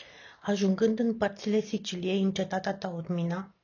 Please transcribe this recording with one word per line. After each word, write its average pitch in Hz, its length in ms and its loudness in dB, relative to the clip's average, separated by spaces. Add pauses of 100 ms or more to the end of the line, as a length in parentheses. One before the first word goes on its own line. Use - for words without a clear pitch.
(420)
Ajungând 202 580 2
în 233 180 2
părțile 208 420 0
Siciliei, 190 600 -2
în 190 100 4
cetatea 190 420 -2
Taormina, 175 800 -4 (100)